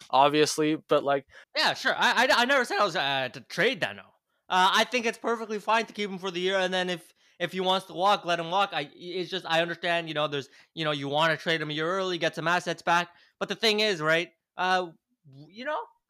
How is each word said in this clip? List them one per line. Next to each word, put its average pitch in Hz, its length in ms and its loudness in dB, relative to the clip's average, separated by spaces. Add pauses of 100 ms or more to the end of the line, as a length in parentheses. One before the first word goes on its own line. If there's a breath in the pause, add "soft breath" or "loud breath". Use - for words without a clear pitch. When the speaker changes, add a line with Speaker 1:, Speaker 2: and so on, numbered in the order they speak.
(100)
Speaker 1:
obviously, 151 680 4
but, 113 260 0
like 139 220 -2 (320 loud breath)
Speaker 2:
Yeah, 220 160 2
sure. - 240 -2
I, 220 300 2
I, 247 160 4
I - 20 2
never 269 220 4
said 392 120 -4
I 214 60 4
was, 175 100 0
uh, 139 380 0
to 135 80 -16
trade 185 400 -2
Danault. 101 320 -8 (380)
Uh, 185 200 6
I 208 140 4
think 233 220 -2
it's 226 100 -2
perfectly 226 420 -4
fine 220 280 0
to - 80 -20
keep 208 160 -4
him 190 80 -8
for 185 120 -6
the 175 80 -6
year, 185 200 0
and 185 140 0
then 185 180 -2
if, 170 240 -8 (260)
if 175 120 -4
he 185 80 -4
wants 185 260 0
to 165 80 -16
walk, 190 320 2
let 170 120 0
him 165 120 -6
walk. 196 240 0
I, 151 200 -4
it's 175 360 -8
just, 180 180 -6
I 160 140 2
understand, 170 460 -2
you 156 60 -8
know, 151 140 0
there's, 143 220 -6 (240 soft breath)
you 160 100 -4
know, 151 60 0
you 139 180 -4
wanna 151 300 2
trade 160 240 -2
him 151 80 -6
a - 20 -6
year 156 160 -2
early, 185 300 -2
get 160 160 -2
some 156 120 -8
assets 170 360 -2
back. 175 260 2 (320 soft breath)
But 196 80 -4
the 202 60 -6
thing 214 260 0
is, 202 220 0
right, 165 260 2 (300)
uh, 185 300 0 (440)
w-, 143 180 -20
you 214 140 -16
know, 302 140 -4 (320)